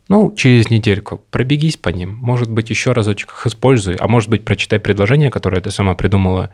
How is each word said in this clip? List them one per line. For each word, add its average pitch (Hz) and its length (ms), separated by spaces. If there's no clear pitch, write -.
Ну, 208 280
через 123 340
недельку 104 500
пробегись 147 440
по - 120
ним, 90 340
может 120 260
быть, 113 220
еще 123 240
разочек 104 360
их - 180
используй, 110 500
а - 80
может 113 240
быть, 107 140
прочитай - 340
предложение, 104 520
которое 92 300
ты 98 120
сама 95 240
придумала, 92 580